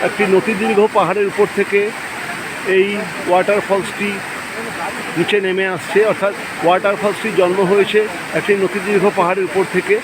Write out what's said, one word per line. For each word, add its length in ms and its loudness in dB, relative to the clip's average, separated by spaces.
একটি 200 -2
নতিদীর্ঘ 440 2
পাহাড়ের 340 2
উপর 280 2
থেকে 340 0
এই 300 2
ওয়াটারফলসটি 840 0
নিচে 240 2
নেমে 260 0
আসছে, 380 0
অর্থাৎ 280 0
ওয়াটারফলসটি 720 2
জন্ম 260 4
হয়েছে 440 4
একটি 220 0
নতিদীর্ঘ 600 2
পাহাড়ের 280 2
উপর 200 0
থেকে। 300 2